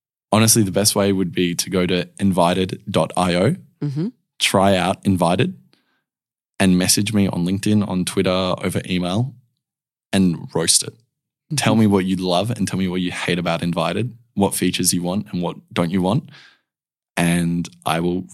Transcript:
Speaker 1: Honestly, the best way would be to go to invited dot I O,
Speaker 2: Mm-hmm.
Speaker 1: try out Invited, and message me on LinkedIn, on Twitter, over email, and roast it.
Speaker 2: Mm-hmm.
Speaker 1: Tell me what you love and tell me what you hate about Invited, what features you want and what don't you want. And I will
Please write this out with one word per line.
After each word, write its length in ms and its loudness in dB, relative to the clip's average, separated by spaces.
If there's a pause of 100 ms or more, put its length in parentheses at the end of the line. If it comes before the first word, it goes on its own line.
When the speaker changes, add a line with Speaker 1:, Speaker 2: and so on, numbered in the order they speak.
(300)
Speaker 1:
Honestly, 320 4
the 100 0
best 220 0
way 180 2
would 200 0
be 220 0
to 160 -6
go 160 2
to 220 -2 (120)
invited 680 2
dot 280 0
I 180 2
O, 220 2 (260)
Speaker 2:
Mm-hmm. 260 -4 (300)
Speaker 1:
try 380 2
out 280 -2
Invited, 540 0 (1000)
and 200 4
message 340 0
me 160 2
on 160 -2
LinkedIn, 420 0
on 200 -4
Twitter, 240 0
over 580 -2
email, 460 -2 (760)
and 440 0
roast 280 0
it. 120 -12
Speaker 2:
Mm-hmm. 640 -14
Speaker 1:
Tell 200 2
me 100 6
what 200 4
you 100 0
love 340 -2
and 160 -2
tell 120 -4
me 100 -2
what 140 -4
you 100 -4
hate 260 -4
about 240 -2
Invited, 540 -4 (160)
what 220 0
features 400 -2
you 80 -2
want 300 -4
and 100 -4
what 140 -4 (140)
don't 200 0
you 100 0
want. 300 0 (880)
And 520 0 (160)
I 160 -2
will 340 -2